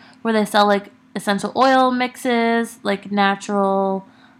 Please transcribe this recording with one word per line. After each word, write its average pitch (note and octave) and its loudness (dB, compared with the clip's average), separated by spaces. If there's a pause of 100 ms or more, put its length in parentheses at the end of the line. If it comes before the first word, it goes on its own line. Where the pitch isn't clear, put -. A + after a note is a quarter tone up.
(220)
where A3+ -2
they G#3+ 0
sell, G#3 2
like, G3+ 0 (240)
essential G3+ -4
oil C4 4
mixes, A#3 -2
like, G3 -4
natural, G3 0 (340)